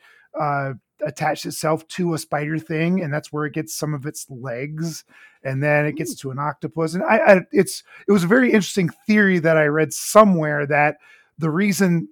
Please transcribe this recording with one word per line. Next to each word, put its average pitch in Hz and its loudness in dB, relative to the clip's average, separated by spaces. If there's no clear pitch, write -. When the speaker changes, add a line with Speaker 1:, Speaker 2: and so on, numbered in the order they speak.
Speaker 1:
uh, 143 -4
attached 151 -4
itself 156 -4
to 175 -4
a 147 -4
spider 151 -6
thing, 165 -2
and 147 -6
that's 151 -8
where 151 -4
it 147 -10
gets 156 -8
some 151 -6
of 139 -8
its 147 -12
legs, 143 -10
and 135 -4
then 147 2
it 151 -2
gets 262 -6
Speaker 2:
Hmm. 139 -10
Speaker 1:
to - -8
an 127 -10
octopus. 151 -6
And 185 -4
I, 220 2
I, 196 6
it's, - 0
it 202 4
was 190 4
a 170 0
very 247 4
interesting 185 0
theory 202 4
that 160 2
I 156 4
read 147 0
somewhere 156 4
that 147 0
the 160 -2
reason 175 0